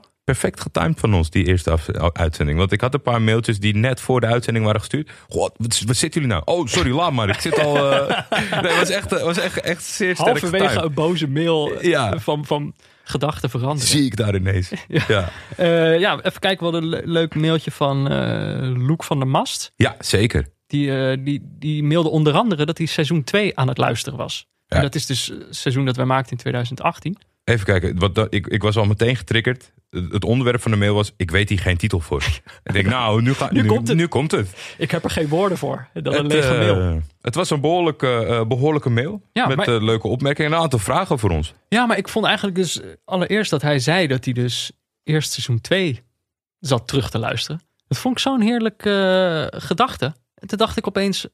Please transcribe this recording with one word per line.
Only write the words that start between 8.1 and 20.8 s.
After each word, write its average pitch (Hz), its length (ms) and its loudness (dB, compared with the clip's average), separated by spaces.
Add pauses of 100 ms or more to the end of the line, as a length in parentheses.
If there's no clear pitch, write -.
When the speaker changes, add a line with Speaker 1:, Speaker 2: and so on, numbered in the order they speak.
Speaker 2:
<laughs> 202 320 -2
Speaker 1:
Nee, 180 100 2
het 170 80 2
was 180 100 2
echt, 202 220 -2
eh, 170 120 0
was 170 140 0
echt, 180 240 -4
echt 165 220 -4
zeer 185 320 -2
sterk 180 140 2
Speaker 2:
Halverwege 190 380 2
Speaker 1:
getimed. 139 180 0
Speaker 2:
een 151 80 -2
boze 160 340 0
mail, 156 460 0
eh, 175 160 0
Speaker 1:
Ja. 127 300 2
Speaker 2:
van, 151 260 -2
van 147 280 -2 (300)
gedachten 143 460 -2
veranderen. 131 380 -2
Speaker 1:
Zie 143 180 4
ik 123 120 -2
daar 104 180 0
ineens. 95 360 0
Speaker 2:
<laughs> - 40 -8 (120)
Ja. 147 200 0
Speaker 1:
Ja. 98 220 2 (280)
Speaker 2:
Eh, 170 420 4
ja, 185 220 2
even - 180 -4
kijken. 190 260 0
We 170 60 0
hadden 165 120 -2
een 160 60 -2 (160)
le-, 170 60 -6
leuk 165 240 0
mailtje 156 360 0
van, 139 380 0
eh, 117 640 -2 (160)
Loek 165 160 0
van 147 160 0
der 131 80 0
Mast. - 480 -2
Speaker 1:
Ja, - 240 2
zeker. 95 520 0 (160)
Speaker 2:
Die, 139 300 -2 (140)